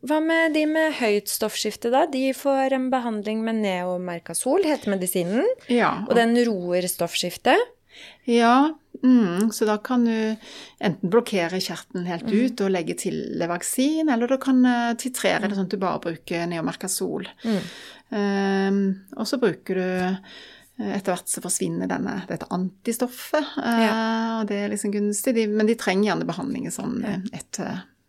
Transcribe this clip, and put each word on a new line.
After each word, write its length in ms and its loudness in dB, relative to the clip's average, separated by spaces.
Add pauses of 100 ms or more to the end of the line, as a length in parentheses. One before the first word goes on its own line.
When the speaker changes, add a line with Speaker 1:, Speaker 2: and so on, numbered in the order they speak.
Speaker 1:
Hva 180 0
med 320 2
de 120 4
med 340 2
høyt 320 0
stoffskifte 600 -4
da? 200 4
De 220 0
får 400 0
en 180 0
behandling 520 -2
med 120 -2
Neomercazol, 1120 -2
heter 240 0
medisinen. 540 0 (240)
Speaker 2:
Ja, 340 2
Speaker 1:
Og 60 -8
Speaker 2:
og 60 4
Speaker 1:
den 200 4 (100)
roer 460 0
stoffskiftet. 640 0 (720)
Speaker 2:
Ja, 460 6 (320)
mm, 500 6
så 160 0
da 80 2
kan 260 0
du 320 0 (460)
enten 280 -2
blokkere 520 2
kjertelen 460 -6
helt 180 -4
Speaker 1:
Mhm. 200 2
Speaker 2:
ut 160 -2
og 100 2
legge 260 -2
til 160 -4 (240)
Levaksin, 720 0
eller 160 0
du 100 0
kan, 280 4
eh, 300 2
titrere 460 -2
det 100 -2
Speaker 1:
Mm. 40 -2
Speaker 2:
sånn 100 0
at 40 -8
du 80 -4
bare 240 -2
bruker 460 -6
Neomercazol. 800 -4 (200)
Speaker 1:
Mm. 160 0 (500)
Speaker 2:
Ehm, 880 0 (140)
og 100 -4
så 140 -2
bruker 360 0
du, 60 -2 (1000)
eh, 140 -2
etter 160 -2
hvert 160 -6
så 120 -4
forsvinner 460 -2
denne, 400 -4
dette 240 -8
antistoffet, 960 -4 (120)
eh, 280 2
Speaker 1:
Ja. 560 0
Speaker 2:
og 60 -2
det 100 -2
er 120 -2
liksom 220 -4
gunstig. 440 0
De, 120 2
men 200 2
de 80 4
trenger 400 2
gjerne 100 -2
behandling 400 -4
i 60 -6
sånn, 300 -4
Speaker 1:
Ja. 80 -4
Speaker 2:
eh, 100 -4 (200)
ett 140 -18
til 280 -6 (280)